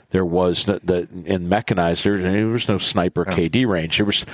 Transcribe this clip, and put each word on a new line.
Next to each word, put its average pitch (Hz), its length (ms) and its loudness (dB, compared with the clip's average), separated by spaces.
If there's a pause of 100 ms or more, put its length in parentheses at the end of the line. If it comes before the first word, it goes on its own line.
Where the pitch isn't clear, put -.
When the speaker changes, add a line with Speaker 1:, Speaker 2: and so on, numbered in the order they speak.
(100)
Speaker 1:
There 95 140 2
was 87 420 0
no, 98 160 0
the, 87 260 -2 (160)
in 87 240 -2
mechanized, 90 560 0
there, 101 140 2
there 98 300 0
was 117 200 -2
no 101 100 2
sniper 87 480 0
Speaker 2:
Yeah. 92 80 -2
Speaker 1:
K 85 140 2
D 117 160 2
range. 85 320 0
There 107 100 2
was - 280 0